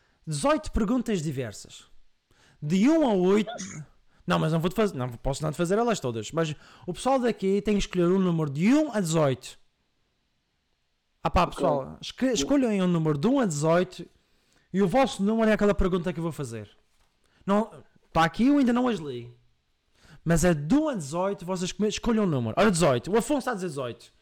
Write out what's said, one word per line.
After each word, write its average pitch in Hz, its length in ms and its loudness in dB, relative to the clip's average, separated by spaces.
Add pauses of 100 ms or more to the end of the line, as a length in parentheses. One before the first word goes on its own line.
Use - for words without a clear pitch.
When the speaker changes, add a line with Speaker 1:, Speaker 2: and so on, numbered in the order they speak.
(260)
Speaker 1:
dezoito 277 460 -2
perguntas 220 500 -2
diversas. 131 680 -10 (720)
De 190 300 2
um 320 180 4
a 220 60 2
oito. 190 380 2 (760)
Não, 175 140 0
mas 160 140 0
não 165 60 0
vou-te 175 160 -2
fazer, 208 220 0
não 123 120 -4
posso 131 340 -6
não 156 80 -2
te 143 60 -10
fazer 175 200 0
elas 233 220 0
todas. 113 320 -6
Mas 156 240 -2 (320)
o 180 60 -6
pessoal 262 260 0
daqui 202 420 0
tem 208 140 2
que 196 60 2
escolher 175 260 0
um 190 120 4
número 165 300 2
de 170 240 2
um 302 180 4
a 214 80 -2
dezoito. 156 600 -2 (1600)
Ah 165 60 -2
pá, 180 140 2
Speaker 2:
Ok. - 120 -2
Speaker 1:
pessoal, 147 460 -2
esque-, - 240 -6
Speaker 2:
Eu 262 80 0
Speaker 1:
escolham 269 380 2
aí 196 100 0
um 185 60 2
número 160 300 0
de 151 100 0
um 277 120 4
a 240 60 2
dezoito 165 640 0 (680)
e 190 80 2
o 202 60 4
vosso 214 360 2
número 220 280 2
é - 20 4
aquela 208 220 2
pergunta 180 380 0
que 170 60 -8
eu 165 40 -4
vou 170 80 -4
fazer. 113 380 -10 (760)
Não, 196 380 -2 (300)
tá 160 100 4
aqui, 208 240 0
eu 285 100 4
ainda 247 160 4
não 247 140 0
as 214 120 -2
li. 123 320 -10 (920)
Mas 160 220 2
é 175 80 4
de 151 220 0
um 311 120 2
a 285 60 -2
dezoito, 180 520 -4
vocês 180 260 -4
come-, 214 180 -2
escolham 220 360 0
um - 20 2
número. 123 320 -2
Ora, 214 100 4
dezoito. 160 420 2
O 226 60 2
Afonso 269 220 0
está 254 120 -4
a 233 40 -4
dizer 185 140 -6
dezoito. 127 520 -10